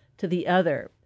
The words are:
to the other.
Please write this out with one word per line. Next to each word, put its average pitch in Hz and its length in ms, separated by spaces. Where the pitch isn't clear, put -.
to 196 100
the 175 200
other. 165 440